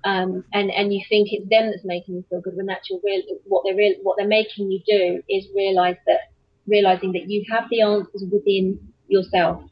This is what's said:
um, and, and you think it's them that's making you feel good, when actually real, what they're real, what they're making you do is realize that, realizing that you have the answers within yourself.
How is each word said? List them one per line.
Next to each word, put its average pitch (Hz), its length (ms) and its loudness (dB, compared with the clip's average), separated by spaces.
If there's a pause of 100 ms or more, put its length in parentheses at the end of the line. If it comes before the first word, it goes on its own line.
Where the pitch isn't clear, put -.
um, 185 500 -2
and, 202 160 0
and 202 240 0
you 190 160 -2
think 208 220 4
it's 196 180 -8
them 220 220 4
that's 190 120 -10
making 180 320 -8
you 180 140 -10
feel 180 120 -6
good, 180 140 -10
when 196 140 -6
actually 180 340 -8
real, 196 200 -2 (220)
what 196 200 2
they're 190 100 0
real, 202 280 4
what 185 140 0
they're 202 100 -2
making 214 440 0
you 190 160 -2
do 185 400 2
is 190 280 -2
realize 185 500 2
that, 180 140 2 (480)
realizing 190 460 2
that 180 160 -6
you 208 200 -2
have 233 220 -2
the 226 100 2
answers 202 500 0
within 196 480 0 (280)
yourself. 180 640 0